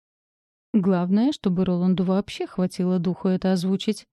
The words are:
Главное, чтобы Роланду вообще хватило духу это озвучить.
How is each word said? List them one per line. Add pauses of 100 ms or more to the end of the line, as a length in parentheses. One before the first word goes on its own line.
(720)
Главное,
чтобы
Роланду
вообще
хватило
духу
это
озвучить.